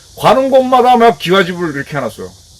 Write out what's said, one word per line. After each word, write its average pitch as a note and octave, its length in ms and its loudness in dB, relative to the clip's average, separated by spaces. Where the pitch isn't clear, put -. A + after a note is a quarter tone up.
가는 B3+ 300 2
곳마다 B3+ 460 2
막 A#3 220 2
기와집을 F3 560 -2
이렇게 C#3 220 -10
해놨어. A#2 260 -8